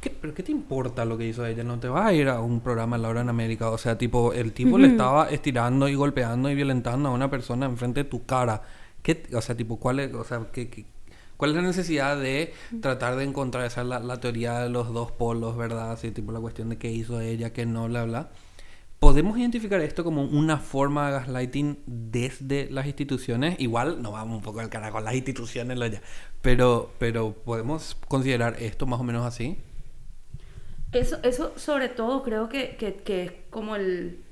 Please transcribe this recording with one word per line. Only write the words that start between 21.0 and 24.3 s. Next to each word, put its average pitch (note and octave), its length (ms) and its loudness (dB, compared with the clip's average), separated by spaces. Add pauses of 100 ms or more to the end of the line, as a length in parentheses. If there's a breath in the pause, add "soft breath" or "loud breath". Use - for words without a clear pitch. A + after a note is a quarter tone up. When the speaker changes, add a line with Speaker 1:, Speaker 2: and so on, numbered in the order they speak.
Speaker 1:
de C#3 60 0
gaslighting C3+ 720 -2
desde B2+ 840 -4
las C3+ 160 -4
instituciones? C3+ 720 -2
Igual C3 420 0
nos G#2+ 120 -8
vamos A2 240 -6